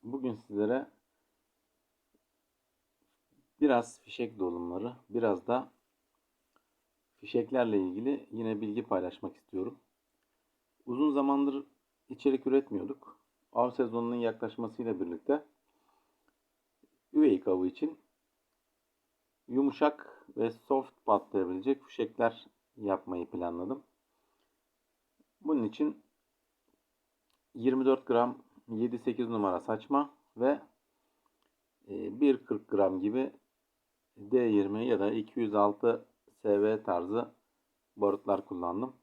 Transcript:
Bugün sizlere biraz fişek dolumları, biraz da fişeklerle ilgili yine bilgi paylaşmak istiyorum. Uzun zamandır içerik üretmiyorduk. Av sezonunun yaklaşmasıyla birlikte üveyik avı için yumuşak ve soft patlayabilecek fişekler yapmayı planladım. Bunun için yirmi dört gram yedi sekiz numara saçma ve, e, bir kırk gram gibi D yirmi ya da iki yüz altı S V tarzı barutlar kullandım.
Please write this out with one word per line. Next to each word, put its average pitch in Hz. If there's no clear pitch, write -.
Bugün 123
sizlere 107
biraz 123
fişek 113
dolumları, 90
biraz 107
da 127
fişeklerle 117
ilgili 107
yine 110
bilgi 110
paylaşmak 92
istiyorum. -
Uzun 131
zamandır 139
içerik 135
üretmiyorduk. 120
Av 123
sezonunun 120
yaklaşmasıyla 113
birlikte 92
üveyik 139
avı 92
için 151
yumuşak 139
ve 113
soft -
patlayabilecek 98
fişekler -
yapmayı 92
planladım. 87
Bunun 147
için 147
yirmi 131
dört 131
gram 123
yedi 117
sekiz 120
numara 101
saçma 139
ve, 135
e, 98
bir 135
kırk 107
gram 95
gibi 120
D 110
yirmi 107
ya 113
da 101
iki 113
yüz 107
altı 104
S 101
V 107
tarzı 98
barutlar 98
kullandım. 92